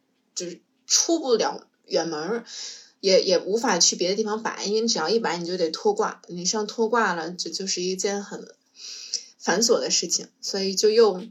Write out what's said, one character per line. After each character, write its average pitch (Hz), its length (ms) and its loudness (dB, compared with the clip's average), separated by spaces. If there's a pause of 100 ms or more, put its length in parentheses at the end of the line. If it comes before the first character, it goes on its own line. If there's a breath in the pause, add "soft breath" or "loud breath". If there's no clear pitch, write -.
(340)
就 180 120 -8
是 175 140 -12 (260)
出 - 340 2
不 262 140 2
了 156 320 -2 (200)
远 165 220 -2
门 151 120 -4
儿， 220 240 -4 (560 loud breath)
也， 190 220 6
也 180 160 2
无 196 180 -2
法 214 220 2
去 - 160 6
别 175 160 0
的 202 60 0
地 220 80 0
方 214 180 -4
摆， - 220 -6
因 202 100 -2
为 220 60 2
你 233 80 0
只 208 100 0
要 160 100 -2
一 226 120 2
摆 170 180 -2
你 170 80 -6
就 180 100 -4
得 165 140 0
拖 208 240 0
挂， - 340 -4
你 175 160 -10
上 208 220 0
拖 220 220 -2
挂 214 260 2
了， 165 160 -6
就， 175 200 -8
就 190 160 -8
是 190 140 -4
一 185 160 -2
件 202 260 -2
很 - 240 -12 (920 loud breath)
繁 170 240 0
琐 190 180 4
的 156 100 -4
事 185 160 0
情， - 220 -4 (140)
所 - 180 -4
以 196 140 -2
就 214 160 4
又 214 400 6